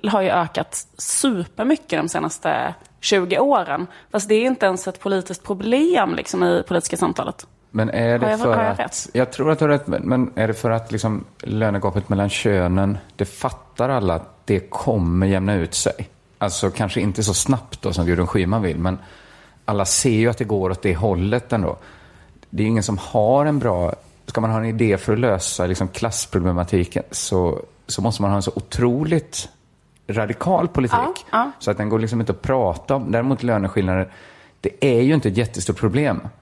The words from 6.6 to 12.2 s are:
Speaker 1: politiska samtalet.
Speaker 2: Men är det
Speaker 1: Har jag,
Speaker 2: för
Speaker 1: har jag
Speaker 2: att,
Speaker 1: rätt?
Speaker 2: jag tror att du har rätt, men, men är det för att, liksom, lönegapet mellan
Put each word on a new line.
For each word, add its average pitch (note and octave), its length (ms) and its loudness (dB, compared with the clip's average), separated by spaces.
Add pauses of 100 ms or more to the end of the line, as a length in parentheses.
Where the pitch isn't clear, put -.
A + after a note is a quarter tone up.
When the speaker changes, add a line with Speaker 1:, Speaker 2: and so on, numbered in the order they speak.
Speaker 1:
politiska E3+ 280 -2
samtalet. - 500 -4 (240)
Speaker 2:
Men A2 200 0
är A#2 280 2
det A#2 80 0
Speaker 1:
Har G#3+ 40 2
jag, A3 100 0
Speaker 2:
för A#2+ 140 2
Speaker 1:
har A3+ 80 2
jag G#3+ 100 0
Speaker 2:
att, G3 80 -4
Speaker 1:
rätt? - 320 -6
Speaker 2:
jag B2 200 0
tror D3 180 0
att D3+ 80 2
du D#3+ 60 2
har D3 60 4
rätt, C#3+ 160 2
men, - 160 -2
men B2+ 320 0
är A2 140 0
det A2 60 -2
för A#2 160 -2
att, A2+ 220 -2
liksom, G#2+ 320 -2 (160)
lönegapet G2+ 680 -2
mellan G2+ 220 2